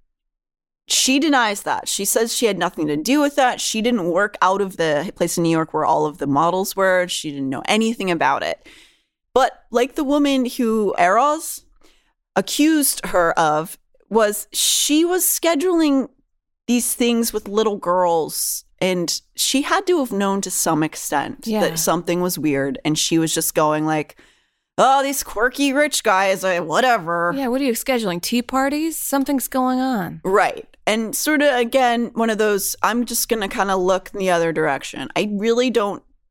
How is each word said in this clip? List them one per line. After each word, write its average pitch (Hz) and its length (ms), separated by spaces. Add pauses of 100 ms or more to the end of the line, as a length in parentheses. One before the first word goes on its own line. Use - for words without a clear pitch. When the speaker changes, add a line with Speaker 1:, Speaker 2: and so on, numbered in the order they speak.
(880)
Speaker 1:
she - 320
denies 262 420
that. - 260
She - 160
says 226 300
she 240 120
had 202 120
nothing 170 300
to 147 80
do 220 240
with 285 160
that. 254 240
She - 200
didn't 208 300
work 202 320
out 190 180
of 190 160
the 160 380
place - 240
in 170 60
New 165 60
York 160 220
where 151 120
all 151 220
of 151 120
the 143 80
models 170 500
were. 185 320
She - 220
didn't 139 180
know 135 180
anything 220 440
about 139 320
it. - 240 (640)
But - 380
like 240 240
the 311 100
woman 277 400
who 220 540
Eros 254 640 (720)
accused 294 720
her 175 320
of, 156 400 (320)
was 208 420
she - 520
was 349 200
scheduling 330 840 (580)
these 240 280
things 233 380
with 214 160
little 208 280
girls, 170 880 (160)
and 180 400 (160)
she - 260
had 381 240
to 359 140
have 254 120
known 196 300
to 185 80
some 160 320
extent - 640
Speaker 2:
Yeah. 214 140
Speaker 1:
that 160 180
something 170 420
was 180 180
weird, 139 460
and 151 140
she - 200
was 160 160
just - 200
going 151 320
like, 156 300 (600)
"Oh, 269 240
these 277 200
quirky 262 500
rich 294 300
guys, 190 420
I, 180 160
whatever." 170 760
Speaker 2:
Yeah, 269 120
what 254 120
are 285 40
you 247 100
scheduling? 220 460
Tea 240 220
parties? 285 540
Something's 269 520
going 254 320
on. 202 440
Speaker 1:
Right. 190 420 (200)
And 214 280
sort 302 280
of, 285 120
again, 240 600
one 226 160
of 208 80
those, 208 440
I'm 233 220
just 233 240
gonna 214 200
kinda 196 280
look 185 360
in 202 60
the 190 120
other 170 220
direction. 143 600
I 208 200
really 233 360
don't, 202 320 (280)